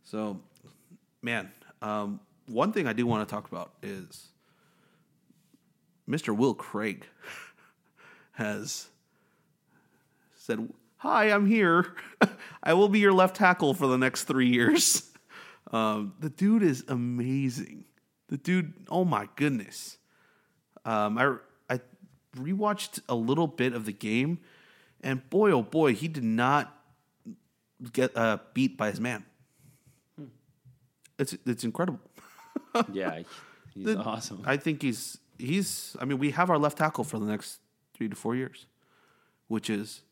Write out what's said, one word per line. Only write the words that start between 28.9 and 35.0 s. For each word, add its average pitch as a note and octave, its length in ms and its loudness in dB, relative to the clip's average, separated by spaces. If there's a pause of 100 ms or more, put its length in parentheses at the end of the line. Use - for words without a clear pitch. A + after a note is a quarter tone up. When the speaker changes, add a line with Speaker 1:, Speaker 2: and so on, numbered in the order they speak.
Speaker 1:
his G2 80 -6
man. A2+ 240 -4 (920)
Speaker 2:
Hmm. D3 100 -16 (920)
Speaker 1:
It's, C#3 260 -4
it's A#2+ 200 -4
incredible. D#3 400 -2
<laughs> - 60 -20 (840)
Speaker 2:
Yeah, E2+ 300 -4 (520)
he's G2 120 -8
Speaker 1:
The G#2+ 120 0
Speaker 2:
awesome. A2 480 -8
Speaker 1:
I C#3 120 0
think D3+ 240 -4
he's, A#2+ 360 -6 (180)